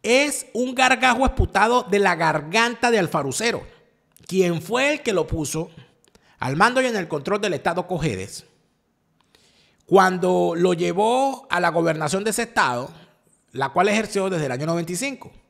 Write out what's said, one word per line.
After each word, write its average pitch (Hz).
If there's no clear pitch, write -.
es 269
un 254
gargajo 254
esputado 240
de 196
la 190
garganta 170
de 220
Alfarucero, 160
quien 175
fue 254
el 294
que 226
lo 160
puso 160
al 135
mando 240
y 262
en 233
el 175
control 165
del 196
estado 175
Cojedes, 139
cuando 180
lo 180
llevó 220
a 175
la 170
gobernación 160
de 214
ese 233
estado, 147
la 135
cual 185
ejerció 202
desde 160
el 127
año 139
noventa 170
y 175
cinco. 262